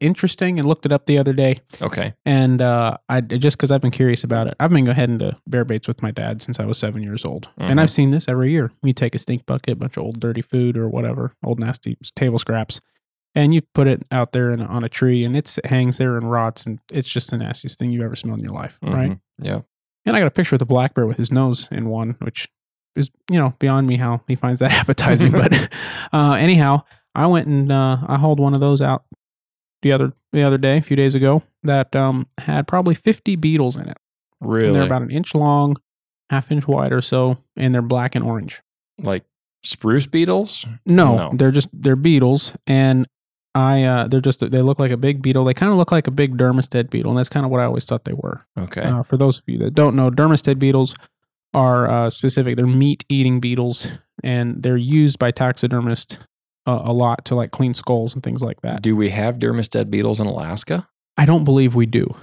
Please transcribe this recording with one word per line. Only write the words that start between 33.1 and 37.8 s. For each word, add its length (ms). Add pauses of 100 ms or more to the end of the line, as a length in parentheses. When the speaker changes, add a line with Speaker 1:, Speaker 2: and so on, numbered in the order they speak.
Speaker 1:
beetles 420
in 100
it. 100 (440)
And 100
Speaker 2:
Really? 220
Speaker 1:
they're 100
about 200
an 80
inch 240
long, 420 (540)
half 200
inch 160
wide 240
or 100
so, 360 (180)
and 200
they're 80